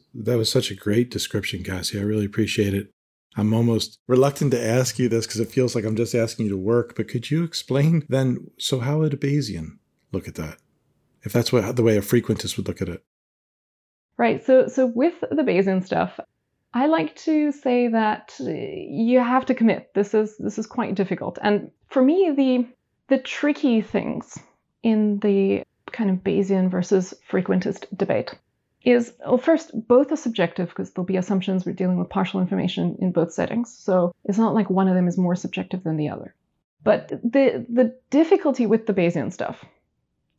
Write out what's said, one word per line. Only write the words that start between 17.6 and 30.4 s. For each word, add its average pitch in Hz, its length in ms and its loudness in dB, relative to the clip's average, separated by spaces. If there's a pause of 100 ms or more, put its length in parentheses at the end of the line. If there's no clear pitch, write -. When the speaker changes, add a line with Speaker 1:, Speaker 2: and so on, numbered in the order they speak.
Speaker 2:
that, 226 520 -2
uh, 240 100 -6
you 226 720 0
have 254 260 0
to 254 80 2
commit. - 400 2
This 202 200 0
is, 214 240 0
this 202 200 -8
is 220 80 -6
quite - 280 -6
difficult. - 480 -4
And 208 280 0 (180)
for 262 140 2
me, 330 320 4
the, 254 320 2 (420)
the 262 140 2
tricky 294 600 0
things - 560 -6 (440)
in 214 380 2
the 196 420 2 (300)
kind 208 180 -2
of 185 140 -2
Bayesian 190 460 2
versus 185 440 0 (160)
frequentist 185 560 -2 (100)
debate - 380 -2 (500)
is, 240 360 2
well, - 180 2
first, - 320 0 (160)
both 269 240 4
are 311 60 -2
subjective 180 580 -4